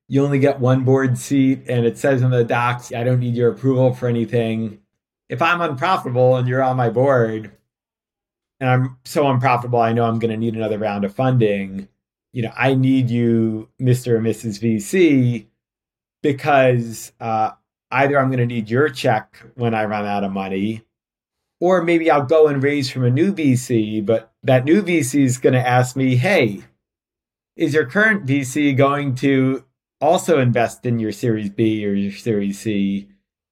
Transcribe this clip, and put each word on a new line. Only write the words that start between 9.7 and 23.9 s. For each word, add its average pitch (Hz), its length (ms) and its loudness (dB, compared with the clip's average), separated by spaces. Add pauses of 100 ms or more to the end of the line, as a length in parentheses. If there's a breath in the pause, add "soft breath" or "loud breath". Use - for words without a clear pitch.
I 113 140 2
know 117 120 2
I'm 113 140 -2
gonna 113 180 -2
need 113 180 -4
another 110 220 -2
round 101 260 -4
of 98 100 -4
funding, 101 720 0 (460)
you 123 100 -6
know, 107 140 -8
I 131 180 0
need 131 340 2
you, 113 600 -2 (100)
Mister 123 360 0
and 110 80 -2
Missus 113 340 -4
V 113 220 -2
C, 127 680 0 (760)
because, 131 960 0
uh, 110 320 -2 (400)
either 139 260 2
I'm 131 140 2
gonna 123 140 0
need 117 240 -4
your 135 200 2
check 123 460 -2 (200)
when 120 180 -2
I 107 120 -2
run 104 200 -4
out 101 180 -4
of 98 80 -4
money, 98 520 -6 (760)
or 180 220 2
maybe 165 280 2
I'll 147 160 2
go 156 220 6
and 139 160 -2
raise 143 260 -2
from 127 140 -6
a 123 80 2
new 170 220 2
V 147 220 2
C, 110 460 -2